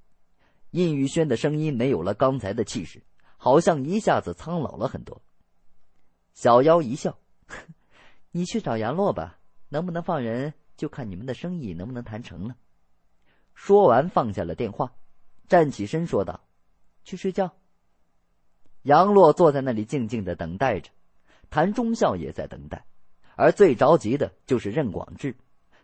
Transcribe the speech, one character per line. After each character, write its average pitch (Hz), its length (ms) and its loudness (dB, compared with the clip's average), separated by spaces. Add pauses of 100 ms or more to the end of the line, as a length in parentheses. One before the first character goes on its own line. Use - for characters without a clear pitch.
(720)
印 165 240 0
宇 139 140 0
轩 160 180 0
的 120 100 0
声 151 220 -2
音 151 180 -2
没 127 140 0
有 90 100 0
了 98 140 -4
刚 131 240 0
才 98 140 -6
的 113 100 -4
气 98 220 -6
势， - 180 -18 (340)
好 135 220 4
像 165 260 2
一 185 140 -4
下 151 220 0
子 87 140 -8
苍 170 260 -8
老 - 160 -8
了 107 100 -4
很 67 160 -12
多。 - 180 -18 (1120)
小 120 300 4
妖 165 180 4
一 127 140 -6
笑：“ 160 240 -8 (760)
<laughs> - 360 -20
你 175 140 -4
去 220 160 -4
找 120 160 -4
杨 113 180 -2
洛 185 180 0
吧， 87 280 -10 (280)
能 156 160 -6
不 180 60 -6
能 170 100 -6
放 165 220 -4
人， 123 320 -6 (220)
就 156 120 -6
看 117 220 -10
你 87 60 -10
们 113 100 -12
的 127 80 -6
生 175 260 -8
意 98 140 -8
能 92 140 -10
不 127 40 -12
能 120 120 -10
谈 107 180 -12
成 87 240 -14
了。” 127 100 -12 (960)
说 196 340 4
完 131 200 4
放 131 240 -2
下 92 120 -6
了 82 100 -6
电 110 160 -4
话， 127 240 -8 (540)
站 160 240 4
起 101 140 -6
身 165 200 -6
说 104 180 -2
道 85 160 -10 (640)
：“去 - 140 -14
睡 185 160 -6
觉。” 185 200 -2 (1300)
杨 165 300 6
洛 180 200 8
坐 165 180 4
在 139 100 0
那 131 120 -2
里 107 120 -4
静 123 220 -4
静 110 180 -6
地 87 120 -4
等 85 200 -8
待 117 220 -2
着， - 140 -14 (580)
谭 180 220 0
忠 226 240 -2
孝 151 180 0
也 78 160 -8
在 76 160 -10
等 71 220 -18
待， - 180 -14 (480)
而 151 160 4
最 175 240 6
着 143 240 6
急 117 180 -2
的 135 160 -4 (140)
就 127 100 2
是 104 140 -4
任 123 220 -2
广 - 240 -12
志， 135 200 -8 (460)